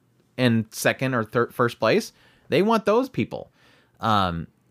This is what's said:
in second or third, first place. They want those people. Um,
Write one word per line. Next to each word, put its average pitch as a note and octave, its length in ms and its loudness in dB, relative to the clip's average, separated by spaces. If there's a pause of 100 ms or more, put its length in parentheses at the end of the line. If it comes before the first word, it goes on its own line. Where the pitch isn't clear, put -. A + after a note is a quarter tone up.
(360)
in A2+ 360 2
second C3 420 -2
or A2+ 80 0
third, A#2 320 -2
first A#2+ 240 -2
place. D3 340 0 (360)
They C#3+ 140 2
want A3 240 0
those B3 220 0
people. - 440 -8 (480)
Um, F#2+ 480 0 (220)